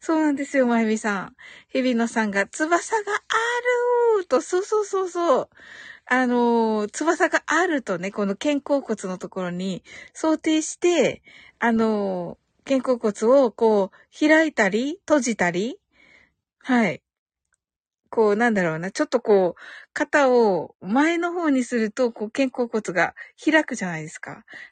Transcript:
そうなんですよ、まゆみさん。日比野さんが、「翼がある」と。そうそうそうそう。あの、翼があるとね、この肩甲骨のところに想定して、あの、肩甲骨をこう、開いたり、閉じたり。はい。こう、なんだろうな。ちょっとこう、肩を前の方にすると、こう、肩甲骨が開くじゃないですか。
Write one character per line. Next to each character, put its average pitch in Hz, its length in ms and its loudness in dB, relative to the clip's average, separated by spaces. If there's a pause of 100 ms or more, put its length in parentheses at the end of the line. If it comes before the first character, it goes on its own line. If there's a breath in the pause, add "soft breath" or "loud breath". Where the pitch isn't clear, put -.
そ - 140 -2
う 311 80 2
な 302 100 2
ん 277 40 -2
で 277 80 -6
す 277 140 -2
よ、 254 80 4
ま 233 140 2
ゆ 226 60 2
み 214 120 0
さ 202 240 -4
ん。 - 140 -16 (340 loud breath)
日 262 120 -2
比 254 120 2
野 233 140 0
さ 220 180 -2
ん 208 40 -4
が、 196 180 -2
「翼 339 540 -2
が 403 100 -6
あ 427 40 -2 (1040)
る」 370 100 -6
と。 262 120 2
そ 359 200 -2
う - 20 -2
そ 427 200 -2
う - 20 -10
そ 381 200 -4
う 370 40 -6
そ 339 340 0
う。 - 60 -14 (580 loud breath)
あ 254 200 0
の、 233 640 2
翼 320 380 0
が 320 160 -2
あ 330 200 2
る 302 160 -2
と 185 160 -4
ね、 185 120 -8
こ 208 160 -4
の 196 100 -2
肩 294 240 -2
甲 277 200 -2
骨 214 280 -6
の 185 100 -8
と 185 120 -12
こ 185 140 -6
ろ 175 60 -6
に 180 320 -6 (300 loud breath)
想 320 260 0
定 311 240 0
し - 160 -10
て、 320 440 2 (360 loud breath)
あ 233 140 2
の、 208 640 -2 (260)
肩 269 180 0
甲 247 160 0
骨 220 140 0 (220)
を 269 160 6
こ 214 420 2
う、 - 360 -2
開 311 200 6
い 277 40 -6
た 208 160 2
り、 254 380 -2
閉 302 140 4
じ 233 160 -2
た 175 140 0
り。 214 280 -4 (840 soft breath)
は 240 280 2
い。 139 140 -8 (1080)
こ 220 180 4
う、 202 60 2
な 233 140 2
ん 220 40 0
だ 196 80 2
ろ 160 140 0
う - 20 -6
な。 175 120 -8
ち - 100 -4
ょ 302 60 0
っ - 20 -6
と 240 120 0
こ 190 360 2
う、 - 40 -20 (340 loud breath)
肩 294 360 2
を 214 520 2
前 285 340 0
の 349 160 -4
方 339 160 -2
に 262 160 2
す 247 140 -4
る 220 120 -2
と、 240 220 -2
こ 220 140 -8
う、 220 40 -10
肩 269 200 -2
甲 240 180 -4
骨 220 140 -4 (100)
が 175 220 -2 (280 loud breath)
開 311 220 4
く 277 100 -10
じ 196 120 -6
ゃ - 20 -6
な 165 100 -8
い 156 40 -10
で 156 80 -14
す - 80 -16
か。 - 260 -16 (280 loud breath)